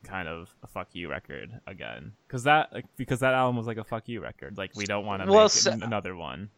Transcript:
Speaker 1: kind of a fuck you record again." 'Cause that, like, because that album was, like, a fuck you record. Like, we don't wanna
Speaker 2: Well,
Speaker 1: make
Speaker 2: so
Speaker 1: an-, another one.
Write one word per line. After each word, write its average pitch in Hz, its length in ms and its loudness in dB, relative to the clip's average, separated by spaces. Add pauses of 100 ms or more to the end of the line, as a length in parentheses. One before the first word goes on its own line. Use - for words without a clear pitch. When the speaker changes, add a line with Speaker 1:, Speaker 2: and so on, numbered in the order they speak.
Speaker 1:
kind 95 240 -8
of 85 340 -10
a - 60 -20
fuck 92 240 -10
you 85 180 -8
record 69 400 -10 (180)
again." 65 440 -12 (160)
'Cause 123 160 -6
that, 151 300 4
like, 123 120 -10 (120)
because 127 240 -4
that 131 120 4
album 127 220 2
was, 113 100 -2
like, 113 120 -4
a 107 80 -8
fuck 113 240 -6
you 113 120 -6
record. 69 360 -12
Like, 95 180 -6
we 101 100 -4
don't 104 200 0
wanna 98 200 -2
Speaker 2:
Well, 208 200 10
Speaker 1:
make 202 60 6
Speaker 2:
so - 200 4
Speaker 1:
an-, 110 120 -4
another 101 320 -2
one. 82 420 -10